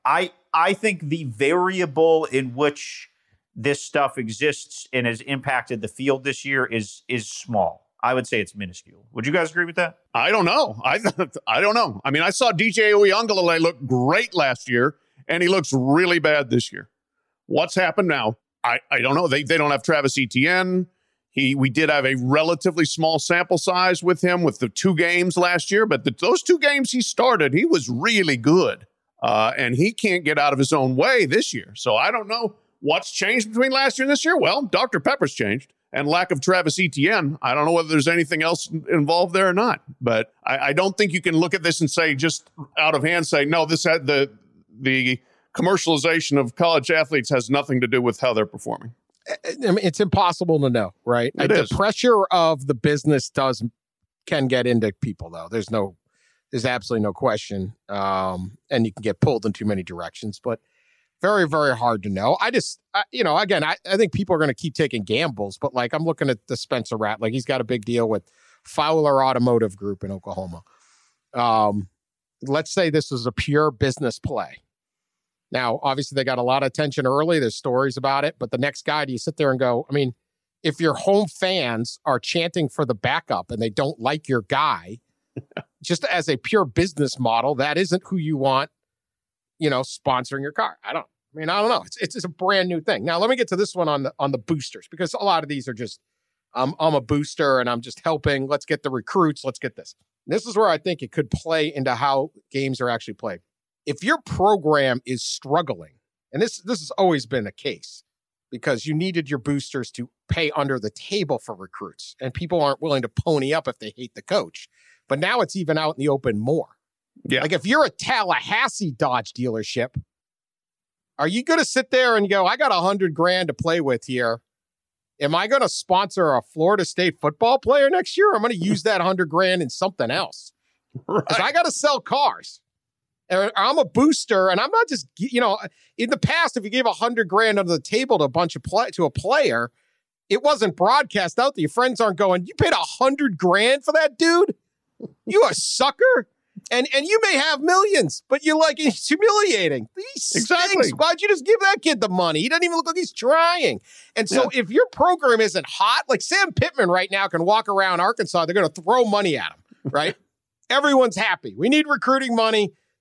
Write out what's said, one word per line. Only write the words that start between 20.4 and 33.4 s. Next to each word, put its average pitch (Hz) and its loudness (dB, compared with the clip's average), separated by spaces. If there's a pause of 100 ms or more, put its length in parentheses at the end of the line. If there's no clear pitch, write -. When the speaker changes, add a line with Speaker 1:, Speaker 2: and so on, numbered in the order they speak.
Speaker 2:
He, 135 0
we 135 0
did 147 2
have 143 2
a 135 0
relatively 156 0
small 160 0
sample 175 0
size 180 0
with 175 0
him 180 2
with 143 0
the 123 -2
two 185 0
games 175 2
last 175 0
year, 214 4
but - 0
the, - -2
those 359 2
two 349 2
games 277 0
he 247 -2
started, 175 2
he 220 2
was 170 0
really 160 0
good. 139 2 (380)
Uh, 110 2
and 127 -2
he 180 2
can't 180 -2
get 147 0
out 143 4
of 135 0
his 135 0
own 131 2
way 220 4
this 156 0
year. 104 -12
So 110 0
I 135 2
don't 226 -6
know 226 -4 (240)
what's 151 -2
changed 214 0